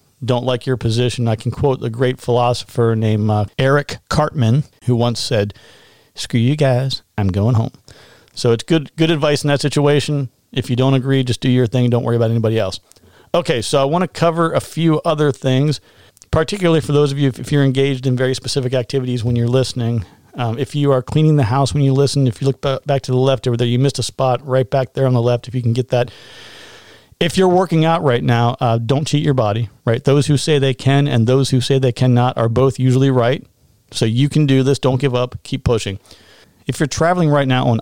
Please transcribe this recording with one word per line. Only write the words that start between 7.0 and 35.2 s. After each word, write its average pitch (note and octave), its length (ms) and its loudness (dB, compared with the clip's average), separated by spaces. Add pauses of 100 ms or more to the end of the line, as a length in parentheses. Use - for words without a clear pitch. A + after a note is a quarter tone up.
I'm G2+ 100 0
going G2+ 280 0
home." A2 160 0 (600)
So - 180 0
it's A2+ 120 0
good, D#3+ 320 -2
good D#3+ 160 2
advice D3+ 320 0
in D3 60 0
that C#3+ 100 0
situation. C#3+ 680 0 (240)
If - 160 -6
you B2 80 0
don't C3+ 160 2
agree, C3+ 300 0
just B2 180 -4
do C#3 80 0
your B2 180 2
thing. B2 220 0
Don't A#2 140 0
worry A#2+ 120 -2
about A2+ 160 0
anybody A2+ 260 0
else. F#2+ 220 -4 (560)
Okay, D#3 260 -2
so C#3 200 0
I C3+ 40 2
wanna E3+ 220 0
cover E3 460 0
a C#3+ 80 0
few D#3 400 0
other D3+ 300 0
things, C3+ 500 0 (500)
particularly E3 480 0
for C3+ 140 -2
those C#3+ 180 2
of C#3 80 -6
you, C#3+ 80 2
if, - 120 -4
if B2+ 120 -8
you're C#3+ 140 2
engaged C3+ 420 0
in B2+ 80 0
very C3 180 0
specific B2+ 400 -4
activities B2+ 520 -4
when A#2+ 100 0
you're A#2+ 120 0
listening. A#2+ 580 -2 (300)
Um, A#2 220 -4
if C#3 160 -6
you C#3+ 180 0
are B2+ 100 2
cleaning D#3 340 2
the C#3+ 80 2
house B2+ 300 0
when D3 100 0
you C3+ 100 2
listen, C#3 340 2
if - 140 -4
you C#3 60 0
look C3+ 140 -4
ba-, C3+ 240 -4
back C#3+ 180 0
to - 80 -6
the B2+ 60 2
left C3 280 0
over A#2+ 120 0
there, B2 100 0
you A#2+ 100 0
missed C3+ 220 0
a A#2+ 40 -4
spot C3 440 -2
right C3 220 0
back C3 240 -2
there C3+ 120 0
on B2+ 80 2
the A#2+ 80 2
left, A#2+ 260 0
if - 60 -12
you B2+ 80 -4
can A#2 120 0
get B2 160 -2
that. A#2+ 220 -2 (1080)
If E3+ 180 -2
you're F#3 100 4
working F3 380 2
out E3 180 0
right B2+ 200 2
now, A#2+ 360 2
uh, A#2 200 0
don't C3 280 -2
cheat D3 160 0
your D3 120 0
body, A2 340 0 (160)
right? A#2 180 0
Those C#3+ 240 2
who D3 80 2
say D3 240 0
they C3+ 140 0
can C#3 340 0
and A#2+ 180 2
those C3 260 2
who C3 100 2
say C3+ 180 0
they C3 120 2
cannot B2 460 2
are A2+ 120 0
both B2+ 300 0
usually C3 320 2
right. B2+ 340 0 (460)
So - 140 -2
you A#2 220 2
can D3+ 180 2
do C3+ 160 4
this. C3+ 180 2
Don't C3 200 0
give C3 160 0
up. B2 280 -4